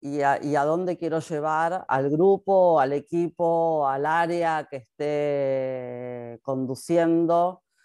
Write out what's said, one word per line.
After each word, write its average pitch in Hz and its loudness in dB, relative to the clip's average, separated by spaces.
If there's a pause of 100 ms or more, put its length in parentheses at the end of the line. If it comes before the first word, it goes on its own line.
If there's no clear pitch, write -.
y 143 -4
a, 139 2
y 143 -2
a 143 2
dónde 175 0
quiero 165 -4
llevar 156 -2
al 135 0
grupo, 185 4
al 135 2
equipo, 165 0
al 139 -2
área 165 0
que 139 -12
esté 131 -4
conduciendo. 165 0 (240)